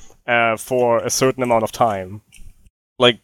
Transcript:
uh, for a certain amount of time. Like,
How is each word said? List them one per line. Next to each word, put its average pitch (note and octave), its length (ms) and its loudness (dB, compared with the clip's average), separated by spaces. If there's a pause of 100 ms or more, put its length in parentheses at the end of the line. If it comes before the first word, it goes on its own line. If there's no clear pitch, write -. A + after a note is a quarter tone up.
(260)
uh, A#2 300 2
for A#2+ 440 0
a A#2 100 -4
certain C3 340 0
amount A#2 200 2
of G#2+ 100 -6
time. G2+ 480 -4 (800)
Like, B2 240 2